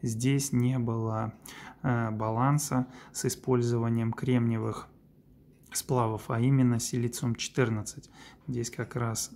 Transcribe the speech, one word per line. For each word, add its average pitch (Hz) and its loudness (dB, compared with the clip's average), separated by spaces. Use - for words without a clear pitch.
здесь 131 0
не 123 2
было, 113 -2
э, 117 0
баланса 127 2
с - -6
использованием 117 2
кремниевых 117 0
сплавов, 113 0
а 120 0
именно 123 4
силициум 120 -2
четырнадцать. 113 -2
Здесь 120 -4
как - -8
раз 117 -4